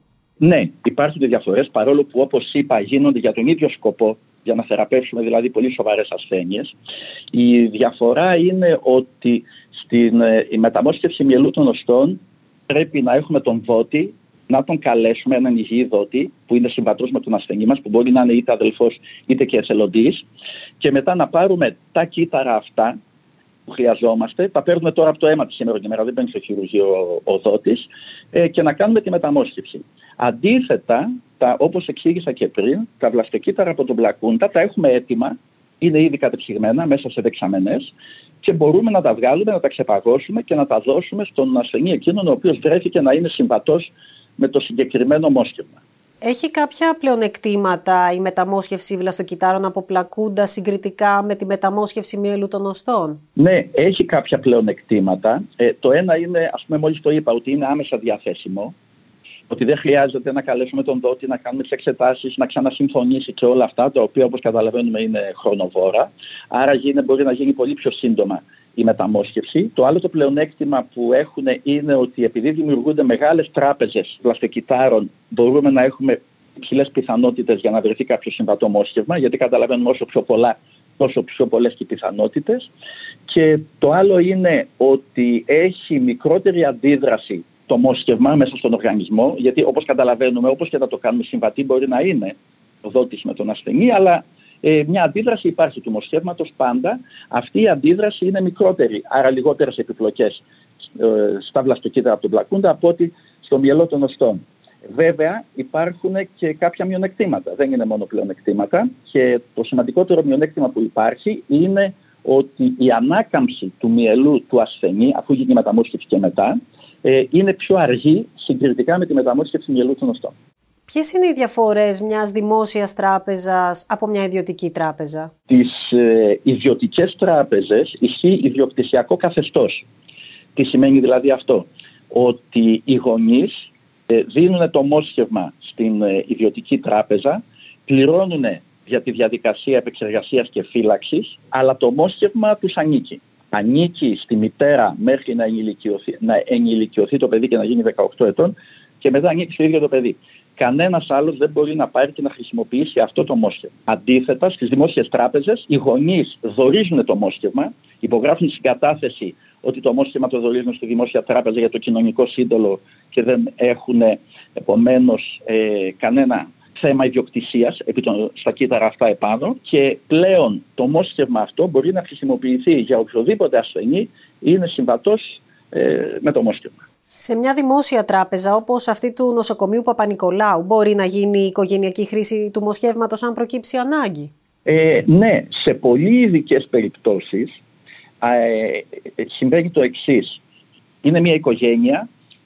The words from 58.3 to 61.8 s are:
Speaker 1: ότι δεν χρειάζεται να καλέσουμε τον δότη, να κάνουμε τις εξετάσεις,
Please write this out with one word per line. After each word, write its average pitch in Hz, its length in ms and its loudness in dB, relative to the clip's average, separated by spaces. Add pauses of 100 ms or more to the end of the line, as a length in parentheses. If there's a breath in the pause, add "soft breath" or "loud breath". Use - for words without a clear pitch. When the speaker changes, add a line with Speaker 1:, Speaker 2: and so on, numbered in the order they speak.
Speaker 1:
ότι - 180 -2
δεν 147 120 2
χρειάζεται 139 540 0
να 135 100 -4
καλέσουμε 131 420 -4
τον 131 160 -2
δότη, 127 280 -4
να 131 100 -4
κάνουμε 131 260 -8
τις - 80 -8
εξετάσεις, 131 640 -2